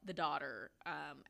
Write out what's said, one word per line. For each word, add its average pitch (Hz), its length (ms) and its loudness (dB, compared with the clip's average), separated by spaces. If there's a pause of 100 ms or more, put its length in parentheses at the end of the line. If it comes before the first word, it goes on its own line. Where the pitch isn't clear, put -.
the 185 120 -4
daughter, 147 560 2 (160)
um, 147 440 -4